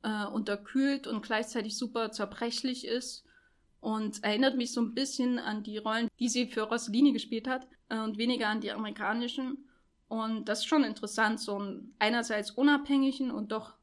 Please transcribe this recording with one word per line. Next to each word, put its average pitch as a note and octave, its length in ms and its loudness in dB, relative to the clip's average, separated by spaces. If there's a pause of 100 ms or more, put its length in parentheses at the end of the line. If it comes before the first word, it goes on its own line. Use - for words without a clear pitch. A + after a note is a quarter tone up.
äh, G#3+ 220 -2
unterkühlt G#3+ 800 0
und G#3+ 140 -2
gleichzeitig A3 560 -2
super A3+ 340 -2
zerbrechlich A#3 760 -4
ist. - 380 -4 (560)
Und G#3+ 440 -4
erinnert B3 340 4
mich A#3+ 160 -2
so A#3+ 80 2
ein A3+ 140 0
bisschen B3 420 0
an G#3+ 260 -4
die G#3 140 -8
Rollen, A3 320 0 (100)
die A#3+ 100 0
sie A#3+ 180 0
für A3 160 -2
Rossellini A#3 500 4
gespielt A3+ 340 -4
hat, C4 200 -4 (220)
äh, A3 100 -2
und A3 180 -2
weniger A#3 320 2
an G#3+ 100 0
die G3+ 120 -4
amerikanischen. A#3+ 960 -4 (380)
Und A3 380 -2
das A3 140 0
ist - 60 -2
schon D#4 180 6
interessant, A3 560 0
so G3+ 180 -4
einen G3+ 420 -8
einerseits A3 520 2
unabhängigen C#4 800 4
und G#3+ 200 -4
doch A3 320 -6